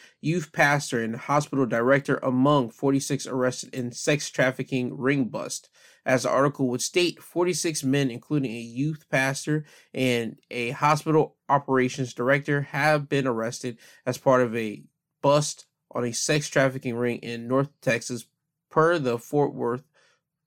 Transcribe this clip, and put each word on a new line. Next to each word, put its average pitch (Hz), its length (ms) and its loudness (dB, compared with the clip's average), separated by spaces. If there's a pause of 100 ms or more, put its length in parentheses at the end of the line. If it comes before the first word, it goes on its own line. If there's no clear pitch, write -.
(220)
"Youth 160 300 -2
pastor 143 520 2
and 113 120 -4
hospital 143 500 0
director 127 580 2
among 131 480 2
forty-six 139 560 -2
arrested 131 460 -2
in 120 180 -6
sex 147 380 -2
trafficking 127 680 -2
ring 135 280 0
bust." - 440 -10 (360)
As 127 180 2
the 131 60 0
article 135 400 2
would 127 120 -4
state, - 400 -2
forty-six 170 600 -2
men, 135 260 2
including 127 420 -4
a 117 80 -8
youth 127 500 -6
pastor 139 560 -2 (280)
and 120 460 -2 (100)
a 120 220 -6
hospital 151 640 2 (120)
operations 131 640 0
director, 143 480 0
have 147 480 0
been 139 180 0
arrested 120 500 -4 (280)
as 120 120 -2
part 127 240 6
of 117 140 2
a 110 280 -4 (380)
bust 147 440 2 (260)
on 120 120 -4
a 120 80 -4
sex 147 380 -2
trafficking 131 460 0
ring 120 240 -2
in 117 280 -10
North 135 220 0 (120)
Texas, 120 440 -2 (440)
per 165 300 4
the 123 180 0
Fort 143 360 -2
Worth 123 300 -4 (640)